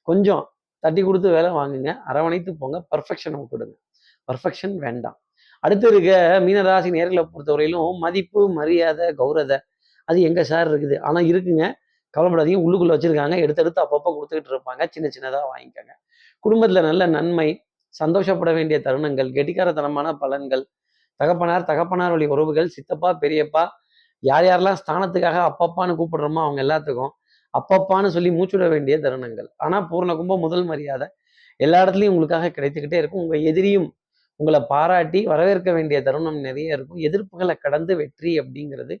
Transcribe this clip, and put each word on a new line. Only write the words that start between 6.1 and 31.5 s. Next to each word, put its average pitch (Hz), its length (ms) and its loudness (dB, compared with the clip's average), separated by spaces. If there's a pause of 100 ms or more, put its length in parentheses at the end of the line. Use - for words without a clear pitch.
மீனராசி 185 500 2
நேர்களை 170 420 0
பொறுத்தவரையிலும் 156 640 0
மதிப்பு, 185 560 0
மரியாதை, 165 640 0
கௌரதை, 139 420 0 (460)
அது 175 160 2
எங்க 170 220 2
சார் 160 280 0
இருக்குது? 147 280 0
ஆனா 160 200 0
இருக்குங்க, 175 520 2 (460)
கவலைப்படாதீங்க, 170 480 2
உள்ளுக்குள்ள 175 280 4
வச்சிருக்காங்க, 156 440 0
எடுத்து 151 260 0
எடுத்து 170 180 0
அப்பப்போ 147 240 -2
கொடுத்துக்கிட்டு 147 540 -6
இருப்பாங்க, 131 300 -6
சின்ன 156 200 -6 (100)
சின்னதா 135 220 -6 (140)
வாங்கிக்கோங்க. 127 360 -20 (580)
குடும்பத்துல 214 320 4
நல்ல 165 240 2
நன்மை, 160 580 0 (240)
சந்தோஷப்பட 170 680 0
வேண்டிய 156 300 0
தருணங்கள், 135 480 -2
கெட்டிக்காரத்தனமான 147 880 -2
பலன்கள், 135 420 -4 (520)
தகப்பனார், 170 480 0
தகப்பனார் 175 460 0
வழி 160 160 2
உறவுகள், 156 420 0
சித்தப்பா, 165 540 -4
பெரியப்பா, 151 460 0 (520)
யார் 143 240 2
யாரெல்லாம் 185 340 4 (100)
ஸ்தானத்துக்காக 175 640 0
அப்பப்பான்னு 170 460 -2
கூப்பிடுறோமோ 160 480 -4
அவங்க 143 200 -4
எல்லாத்துக்கும் 143 460 -2 (500)
அப்பப்பான்னு 190 480 2
சொல்லி 175 220 0
மூச்சுட 185 400 0
வேண்டிய 147 280 0
தருணங்கள். 127 500 -6 (100)
ஆனா 170 340 -2
பூர்ண 175 240 -2
கும்பம் 180 240 -2
முதல் 170 260 -2
மரியாதை 147 420 -8 (480)